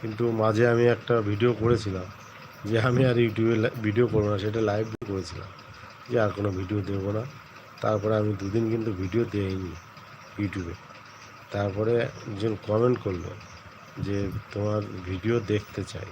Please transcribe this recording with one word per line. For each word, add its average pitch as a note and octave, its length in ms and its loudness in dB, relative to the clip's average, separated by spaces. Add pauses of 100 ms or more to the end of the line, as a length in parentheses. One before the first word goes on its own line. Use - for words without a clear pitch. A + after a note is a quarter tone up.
কিন্তু A2 280 -2
মাঝে A2 360 4
আমি A#2 180 6
একটা A#2+ 340 4
ভিডিও G#2 320 2
করেছিলাম G#2 540 0 (580)
যে G#2+ 160 0
আমি B2+ 240 4
আর B2 120 4
YouTube-এ A2+ 400 4
লা-, A2 260 2
ভিডিও G#2+ 240 4
করবো G#2 240 2
না, G#2 80 0
সেটা G#2+ 220 -2
লাইভ G#2+ 260 2 (200)
করেছিলাম F#2+ 420 -6 (600)
যে B2 120 0
আর G#2 120 4
কোনো G2+ 200 0
ভিডিও F#2+ 280 -2
দেবো G2 320 -2
না। A2 100 -2 (580)
তারপরে G#2+ 360 2
আমি G#2 180 2
দুদিন G2 360 0
কিন্তু A2+ 220 -2
ভিডিও F#2+ 320 -2
দেইনি F#2+ 480 -4 (640)
YouTube-এ। F2+ 380 -4 (760)
তারপরে G2+ 440 0 (280)
একজন G#2+ 300 -4 (100)
কমেন্ট A#2 360 4
করলো F#2 320 -4 (680)
যে, G2+ 200 -4 (340)
"তোমার G#2 300 -2 (240)
ভিডিও F#2 320 -2 (100)
দেখতে G#2 380 -2
চাই।" - 280 -10